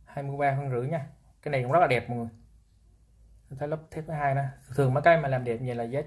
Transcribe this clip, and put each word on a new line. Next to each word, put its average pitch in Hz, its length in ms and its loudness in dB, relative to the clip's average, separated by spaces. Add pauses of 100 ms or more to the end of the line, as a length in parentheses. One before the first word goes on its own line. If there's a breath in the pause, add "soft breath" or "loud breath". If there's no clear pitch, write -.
hai - 180 -10
mươi 139 140 -8
ba 139 200 2
phân 139 140 -4
rưỡi 127 180 -2
nha. 151 180 -4 (360)
Cái 147 100 -6
này 135 100 2
cũng 123 100 -2
rất 170 80 6
là 170 60 6
đẹp 120 240 2
mọi 120 80 -4
người. 117 100 -6 (1200)
Tôi 131 60 -12
thấy 147 100 -4
lớp 156 120 -4 (100)
thép 156 160 -8
thứ 165 60 -8
hai 143 220 0
nè. 139 100 0 (300)
Thường 131 200 4
mấy 147 80 0
cây 165 180 8
mà 143 80 -2
làm 127 160 -2
đẹp 117 120 -2
vậy 123 180 -6
là 117 100 -4
giá 123 220 -4